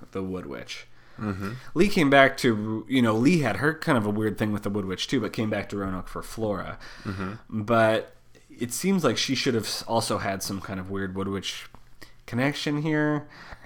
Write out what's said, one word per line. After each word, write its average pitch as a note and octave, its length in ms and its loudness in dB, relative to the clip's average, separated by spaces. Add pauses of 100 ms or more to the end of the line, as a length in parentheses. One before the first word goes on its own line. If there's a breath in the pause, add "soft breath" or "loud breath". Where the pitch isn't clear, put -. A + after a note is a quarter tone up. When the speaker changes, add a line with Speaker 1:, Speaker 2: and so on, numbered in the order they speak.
(120)
Speaker 1:
the F#2+ 100 -6
Wood F#2 240 -6
Witch. - 400 -12 (340 soft breath)
Speaker 2:
Mm-hmm. G2+ 340 -4 (200 loud breath)
Speaker 1:
Lee F3 160 6
came D3+ 200 4
back C3+ 280 8
to, A2 500 0
you C3 140 4
know, A2+ 140 6
Lee D3+ 240 6
had A2 180 0
her D3 160 2
kind D#3 240 0
of G#2 80 0
a G#2 40 0
weird G#2+ 280 0
thing G#2+ 160 0
with G2+ 100 -4
the G2+ 60 -2
Wood G2+ 160 -2
Witch F#2 220 -4
too, C3+ 120 0
but G#2+ 140 -4
came A2 160 -2
back G2+ 200 -4
to G2+ 80 -6
Roanoke F#2+ 300 -4
for E2+ 140 -8
Flora. G#2 560 -4 (260 loud breath)
Speaker 2:
Mm-hmm. G2+ 600 -6
Speaker 1:
But A2 520 2 (340)
it A#2+ 220 -6
seems F#3 320 0
like A2+ 140 2
she - 160 0
should B2+ 220 0
have G#2 100 0
s-, - 220 -6
also A2+ 320 0
had G2 240 -4
some G2 180 -6
kind F#2 180 -8
of F#2 120 -8
weird F#2+ 240 -4
Wood F#2+ 120 -4
Witch - 380 -6 (600 loud breath)
connection D3 560 -2
here. D3+ 440 0 (380 loud breath)